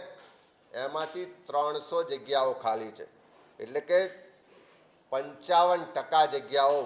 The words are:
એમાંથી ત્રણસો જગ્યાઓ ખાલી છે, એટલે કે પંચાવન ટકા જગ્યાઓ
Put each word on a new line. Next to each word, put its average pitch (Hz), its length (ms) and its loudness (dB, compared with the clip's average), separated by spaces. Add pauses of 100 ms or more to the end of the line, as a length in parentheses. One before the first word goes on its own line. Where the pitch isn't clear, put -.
(720)
એમાંથી 156 540 -6 (200)
ત્રણસો 147 560 -2
જગ્યાઓ 135 520 0
ખાલી 110 420 -4
છે, - 80 -14 (560)
એટલે 127 200 -6
કે 175 200 2 (1120)
પંચાવન 170 680 2 (120)
ટકા 151 320 4
જગ્યાઓ 139 600 2